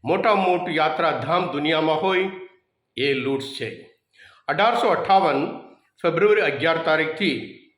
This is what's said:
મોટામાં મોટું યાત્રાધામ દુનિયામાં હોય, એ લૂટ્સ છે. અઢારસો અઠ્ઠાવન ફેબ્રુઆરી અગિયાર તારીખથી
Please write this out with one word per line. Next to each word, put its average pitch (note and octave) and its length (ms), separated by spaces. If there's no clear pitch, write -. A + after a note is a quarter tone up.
મોટામાં F#3+ 420
મોટું F3 260
યાત્રાધામ D#3 800
દુનિયામાં D#3 500
હોય, F#3+ 280
એ C#3 160
લૂટ્સ C3+ 480
છે. E2+ 280
અઢારસો A#3 400
અઠ્ઠાવન E3 720
ફેબ્રુઆરી G3+ 400
અગિયાર D#3+ 360
તારીખથી D#3 840